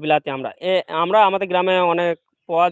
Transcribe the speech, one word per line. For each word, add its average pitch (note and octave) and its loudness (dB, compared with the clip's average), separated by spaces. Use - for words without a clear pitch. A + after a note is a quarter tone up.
বিলাতি D3+ 0
আমরা। B2+ -8
এ, - 0
আমরা F#3+ 2
আমাদের F#3+ -4
গ্রামে F#3 0
অনেক F3 -2
পাওয়া E3+ 2